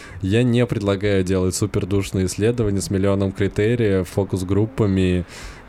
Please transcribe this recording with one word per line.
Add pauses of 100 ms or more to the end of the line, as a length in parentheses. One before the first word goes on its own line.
(220)
Я
не
предлагаю
делать
супердушные
исследования
с
миллионом
критериев,
фокус-группами (460)